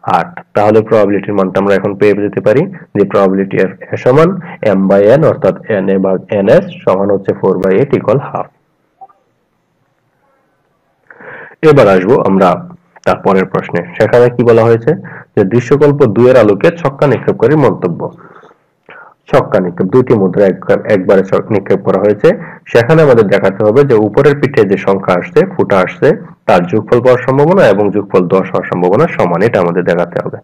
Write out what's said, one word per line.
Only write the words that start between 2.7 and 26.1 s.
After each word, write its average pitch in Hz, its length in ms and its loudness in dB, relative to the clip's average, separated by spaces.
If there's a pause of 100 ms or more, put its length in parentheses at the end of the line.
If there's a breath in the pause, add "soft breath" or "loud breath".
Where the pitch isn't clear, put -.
যে 101 140 2
probability 98 540 0
of 90 60 -6 (220)
A - 100 -8
সমান 147 260 4 (480 loud breath)
M - 20 0 (100)
by 98 120 4 (180)
N, - 20 0 (100)
অর্থাৎ 95 240 -2 (220)
এন 95 80 -4 (100)
এ - 100 0
ভাগ 95 120 -2 (220)
এন 98 160 0
এস 190 100 2 (180)
সমান 98 300 -2
হচ্ছে 98 260 -4
four 95 240 0
by 95 160 0
eight 139 180 -2
equal 120 220 0 (100)
half। - 180 -10 (3250 loud breath)
এবার 139 260 6
আসবো 95 200 2 (140)
আমরা 190 180 2 (580)
তার 92 200 0
পরের 95 280 0
প্রশ্নে। 92 280 -4 (160)
সেখানে 120 280 4 (100)
কি 127 140 -4
বলা 113 180 4
হয়েছে 117 240 0 (440 loud breath)
যে 110 60 0 (100)
দৃশ্যকল্প 143 480 2 (160)
দুইয়ের 123 280 4
আলোকে 101 240 2 (140)
ছক্কা 143 300 -4
নিক্ষেপকারীর 120 540 0
মন্তব্য। 90 360 -2 (1300 loud breath)
ছক্কা 120 340 0
নিক্ষেপ, 90 300 -4
দুইটি 127 280 2
মুদ্রা 95 300 2
এক-, - 340 -2 (100)
একবারে 95 340 2
ছক-, 101 260 -2
নিক্ষেপ 95 320 -2
করা 95 160 0
হয়েছে। 104 240 0 (440 loud breath)
সেখানে 120 340 2
আমাদের 117 280 4
দেখাতে 98 340 -2
হবে 117 220 2
যে 120 60 2 (120)
উপরের 139 320 2
পিঠে 135 220 0 (100)
যে 95 60 0 (100)
সংখ্যা 95 320 -2
আসছে, - 200 -2 (140)
ফুটা 98 320 -2
আসছে, - 220 -2 (400 loud breath)